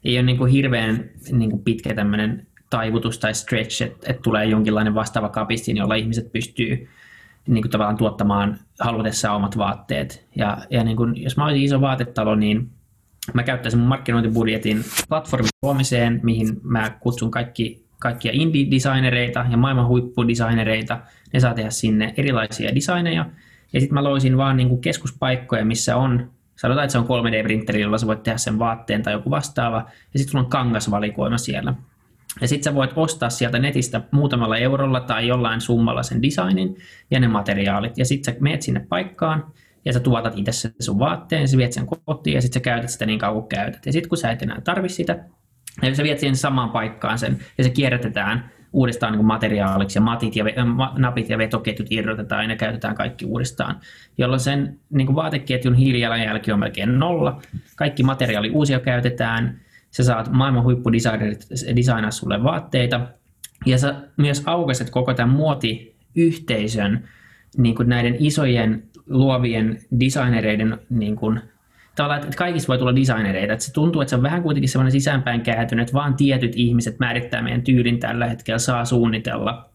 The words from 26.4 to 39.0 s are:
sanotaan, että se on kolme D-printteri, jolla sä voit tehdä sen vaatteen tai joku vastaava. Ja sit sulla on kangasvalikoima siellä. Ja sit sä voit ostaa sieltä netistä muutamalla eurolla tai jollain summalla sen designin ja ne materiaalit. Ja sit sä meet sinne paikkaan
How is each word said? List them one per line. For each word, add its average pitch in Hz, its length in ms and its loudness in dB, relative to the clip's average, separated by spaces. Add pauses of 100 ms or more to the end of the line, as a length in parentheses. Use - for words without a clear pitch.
sanotaan, 131 300 0
että 135 60 -4
se 123 60 2
on 117 100 2
kolme 117 240 0
D-printteri, 107 500 0
jolla 104 160 0
sä 113 100 0
voit 107 160 -2
tehdä 110 140 -2
sen 110 220 -2
vaatteen 113 440 -2
tai 104 100 -2
joku 104 160 -4
vastaava. 120 560 -2 (280)
Ja 139 60 2
sit 135 100 -2
sulla 135 140 0
on 123 60 -2
kangasvalikoima 110 880 0
siellä. 135 360 -4 (680)
Ja 127 60 0
sit 143 160 0
sä 143 120 0
voit 135 200 2
ostaa 160 340 -2
sieltä 117 300 0
netistä 131 420 0 (100)
muutamalla 120 460 2
eurolla 131 420 2
tai 117 280 -2
jollain 117 340 0
summalla 120 420 2
sen 123 180 -2
designin 185 540 0 (360)
ja 135 80 2
ne 127 80 4
materiaalit. 101 680 0
Ja 127 80 0
sit 135 180 -2
sä 120 160 -4
meet 151 220 0
sinne 127 280 -4
paikkaan 156 560 -2 (400)